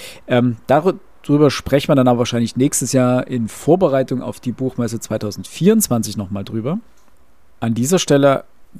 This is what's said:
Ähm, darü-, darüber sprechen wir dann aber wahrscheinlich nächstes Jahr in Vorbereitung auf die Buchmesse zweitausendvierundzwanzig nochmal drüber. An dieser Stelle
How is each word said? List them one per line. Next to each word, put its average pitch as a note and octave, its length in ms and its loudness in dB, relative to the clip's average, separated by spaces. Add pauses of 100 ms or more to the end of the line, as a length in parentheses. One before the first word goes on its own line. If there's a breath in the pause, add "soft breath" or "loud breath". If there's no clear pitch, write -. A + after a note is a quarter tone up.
(280 loud breath)
Ähm, B2 300 0 (100)
darü-, D#3 300 2 (280)
darüber D3 260 4
sprechen - 380 -2
wir D#3 60 4
dann B2+ 140 4
aber A#2+ 100 2
wahrscheinlich A#2+ 380 -2
nächstes C3+ 340 -2
Jahr B2+ 360 2
in A#2+ 200 -4
Vorbereitung C3+ 760 0
auf - 200 -10
die B2 100 -6
Buchmesse A#2 480 -4
zweitausendvierundzwanzig A2 1200 -2
nochmal G2 260 -8
drüber. A2+ 360 -6 (800)
An A#2 140 -2
dieser C3 220 2
Stelle C#3 460 2 (360)